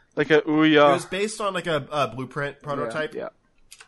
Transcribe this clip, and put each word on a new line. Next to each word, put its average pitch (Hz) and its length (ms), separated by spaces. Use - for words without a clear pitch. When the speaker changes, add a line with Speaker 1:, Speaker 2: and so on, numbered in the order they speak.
Speaker 1:
like 151 120
a 151 120
Ouya. 156 480
Speaker 2:
It 139 40
was 135 120
based 202 340
on, 202 140
like, 202 140
a, 147 240
a 143 180
blueprint 131 500
Speaker 1:
Yeah, - 60
Speaker 2:
prototype. 151 480
Speaker 1:
yeah. - 160